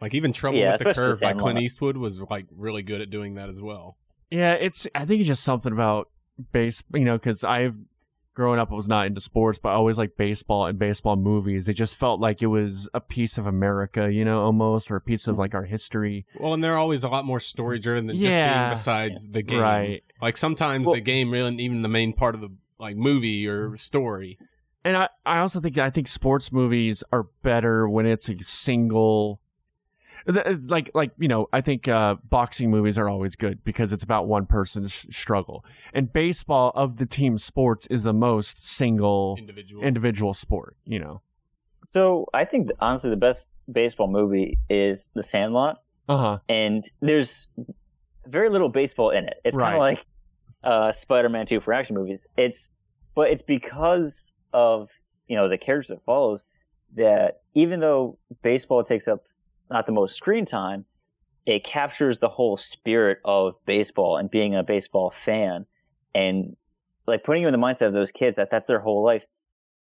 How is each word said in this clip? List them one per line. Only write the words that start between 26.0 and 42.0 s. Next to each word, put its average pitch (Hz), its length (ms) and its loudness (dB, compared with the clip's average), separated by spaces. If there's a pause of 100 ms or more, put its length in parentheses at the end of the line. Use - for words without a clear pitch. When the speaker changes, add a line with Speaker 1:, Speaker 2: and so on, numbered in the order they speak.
Speaker 3:
sports 135 420 0
movies 120 600 0
are 120 120 0 (180)
better 113 440 2
when 110 200 2
it's 113 240 0
a 92 120 -6
single, 110 1000 0 (840)
th-, 185 320 0 (100)
like, 165 260 -2
like, 151 240 0
you 165 100 0
know, 110 240 0
I 131 80 2
think, 131 260 -2
uh, 110 280 4 (100)
boxing 120 460 0
movies 107 260 2
are 107 100 2
always 98 300 -4
good 101 260 -4
because 107 300 -2
it's 104 100 -4
about 104 240 0
one 104 200 0
person's 101 440 0
sh-, - 200 -14
struggle. - 560 -4 (260)
And 135 180 0
baseball 156 640 2
of 127 220 0
the 127 80 -4
team 123 320 0
sports 120 520 0
is 120 160 -2
the 110 100 2
most 110 520 2
single 101 720 0
Speaker 1:
Individual. 101 440 -16
Speaker 3:
individual 113 500 0
sport, - 440 -6 (100)
you 110 120 -6
know. 76 220 -10 (640)
Speaker 2:
So 185 460 2